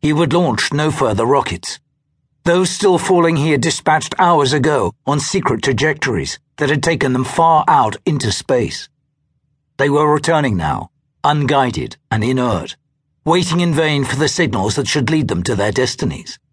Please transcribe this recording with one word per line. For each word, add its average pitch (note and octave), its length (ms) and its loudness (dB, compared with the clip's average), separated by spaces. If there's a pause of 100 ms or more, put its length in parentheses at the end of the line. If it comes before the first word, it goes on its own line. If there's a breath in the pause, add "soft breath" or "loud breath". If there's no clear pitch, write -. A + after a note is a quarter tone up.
He D3+ 120 0
would D3+ 200 0
launch E3 400 0
no D3+ 180 0
further A2+ 340 0
rockets. B2 540 -2 (680)
Those F3+ 260 2
still F#3 280 2
falling E3+ 380 2
he D3+ 160 2
had C#3 80 2
dispatched D#3 580 -2
hours D#3+ 340 4
ago C3 420 0 (120)
on C#3+ 140 0
secret C#3+ 420 -2
trajectories C3+ 760 -2 (160)
that D3 140 0
had D3+ 120 0
taken C#3+ 300 0
them B2+ 100 0
far D#3+ 460 2
out B2+ 360 2
into B2 280 0
space. - 560 -2 (880)
They C#3 120 2
were D3 240 2
returning D3 440 0
now, D#2 340 -4 (320)
unguided C#3 720 0 (140)
and A2 140 0
inert, B2 520 -2 (480)
waiting F3 360 0
in E3+ 120 0
vain D3 320 0
for - 120 -4
the D3 100 0
signals G#2+ 480 -2
that - 140 -2
should C#3 200 -2
lead D#3 200 0
them F2 160 -2
to - 100 -2
their G2+ 160 -2
destinies. - 680 -4 (120)